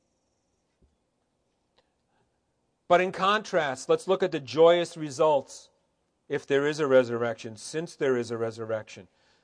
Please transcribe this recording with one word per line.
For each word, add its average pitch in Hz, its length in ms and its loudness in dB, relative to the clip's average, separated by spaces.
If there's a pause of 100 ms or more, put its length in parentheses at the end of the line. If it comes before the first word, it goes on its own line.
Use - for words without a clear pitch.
(3000)
But 175 120 6
in 185 120 -2
contrast, 185 760 -2
let's 160 200 0
look 185 140 2
at 180 100 0
the 156 80 -4
joyous 165 560 4
results 151 720 -2 (600)
if 143 180 -6
there 139 200 0
is 147 120 -4
a 156 80 -2
resurrection, 117 680 0
since - 400 -10
there 135 200 0
is 117 140 -4
a 120 80 -6
resurrection. 110 720 -8 (360)